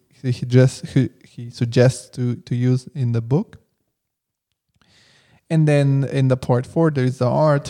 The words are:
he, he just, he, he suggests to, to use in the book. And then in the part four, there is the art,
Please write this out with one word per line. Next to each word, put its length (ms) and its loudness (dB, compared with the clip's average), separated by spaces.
he, 220 -6
he 140 -4
just, 420 4
he, 220 0
he 240 -16
suggests 600 0
to, 260 -6
to 180 -8
use 400 -2
in 160 -4
the 100 -2
book. 380 -4
And 180 2
then 380 2
in 240 0
the 80 2
part 280 -2
four, 260 0
there 120 -2
is 160 -2
the 100 0
art, 400 0